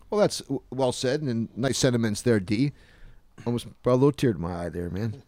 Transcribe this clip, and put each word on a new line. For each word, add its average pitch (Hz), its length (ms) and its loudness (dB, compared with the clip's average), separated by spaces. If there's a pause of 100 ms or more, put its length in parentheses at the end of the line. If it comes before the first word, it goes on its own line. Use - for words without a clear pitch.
Well, 208 120 2
that's - 180 2
w-, - 300 -6
well 127 220 0
said 131 300 -2
and 117 360 -2
nice 123 220 0
sentiments 113 420 2
there, 113 180 4
D. 110 320 0 (760)
Almost 120 220 -2 (160)
brought 123 100 4
a - 20 6
little 139 160 6
tear 127 220 2
to 76 60 -6
my 87 260 -6
eye 85 40 -6
there, 87 200 -6
man. 107 380 -6